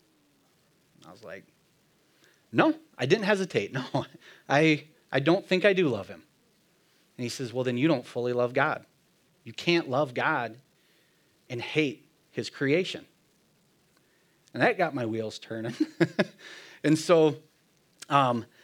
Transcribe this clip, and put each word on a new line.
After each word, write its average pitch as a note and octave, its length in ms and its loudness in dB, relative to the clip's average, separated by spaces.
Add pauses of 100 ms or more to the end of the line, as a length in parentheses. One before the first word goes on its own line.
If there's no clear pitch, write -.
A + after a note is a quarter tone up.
(1080)
I F2 40 -20
was G#2+ 120 -20
like, F#2 220 -16 (1080)
"No, C#4+ 240 2 (220)
I B2 80 -4
didn't G3 200 2
hesitate. F3+ 480 -2
<laughs> B2+ 200 -8
No, C3+ 120 -2 (440)
I, D3 360 2 (260)
I C#3 80 0
don't D#3+ 280 2
think F#3 180 2
I G3+ 80 6
do F3+ 140 2
love G#2 200 -4
him." F2 160 -18 (920)
And B2 60 -8
he A#2+ 60 -4
says, A#2 240 -10
"Well, B2+ 100 -2
then B2 140 -2
you C#3 100 2
don't C3 180 0
fully B2 280 -4
love B2 200 0
God. C#3 320 0 (580)
You A#2 100 -18
can't E3+ 360 0
love C3 240 0
God B2+ 440 -2 (920)
and A#2+ 120 -8
hate D3 440 -2 (260)
his - 180 -6
creation." D3+ 560 -2 (1500)
And B2 80 -2
that F#3 160 2
got D#3+ 160 -2
my B2+ 120 -4
wheels A2 340 -6
turning. A2+ 400 -8
<laughs> D#4 60 0 (960)
And D3+ 140 4
so, D#3 380 4 (760)
um, B2 360 2 (180)